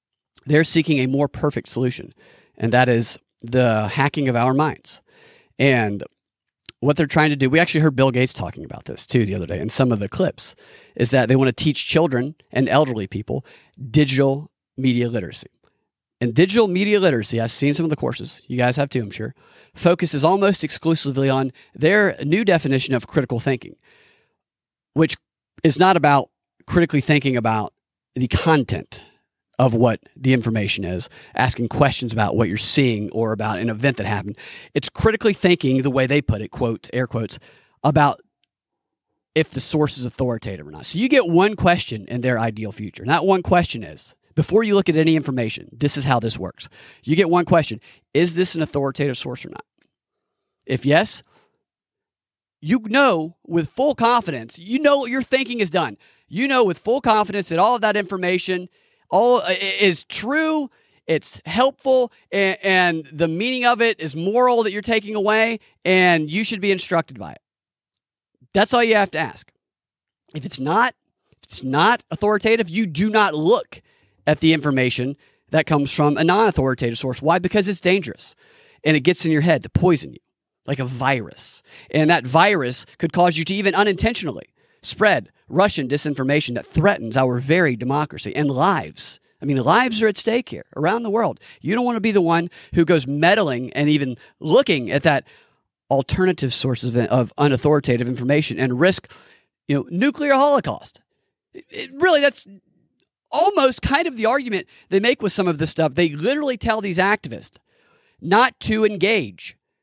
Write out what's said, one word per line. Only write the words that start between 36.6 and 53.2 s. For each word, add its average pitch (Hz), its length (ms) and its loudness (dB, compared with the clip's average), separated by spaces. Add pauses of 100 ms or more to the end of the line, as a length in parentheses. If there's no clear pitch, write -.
air 127 140 -2
quotes, 113 320 -6 (460)
about 143 360 2 (1160)
if 156 160 0
the 131 80 -6
source 151 380 -2
is 123 60 -8
authoritative 110 600 -6
or 76 60 -18
not. 78 140 -14
So 165 120 -8
you 247 100 0
get 254 200 4
one 185 260 4
question 175 540 -2
in 120 140 -6
their 123 180 0
ideal 107 320 -6
future. 104 320 -12
And 127 60 -2
that 170 140 2
one 190 200 2
question 170 400 0
is, - 320 -18 (180)
before 190 280 2
you 208 140 2
look 190 120 2
at 156 80 4
any 160 200 4
information, 127 560 -4
this 143 240 -2
is 135 80 -4
how 131 160 2
this 110 180 -4
works. - 300 -12 (340)
You 151 140 0
get 180 120 4
one 175 160 2
question, 156 360 0 (340)
"Is 165 220 0
this 180 180 -2
an 160 80 -2
authoritative 139 560 -4
source 127 260 -12
or - 40 -16
not?" - 160 -18 (1000)
If 131 220 -4
yes, 165 380 0 (1400)
you 185 240 0
know 208 600 2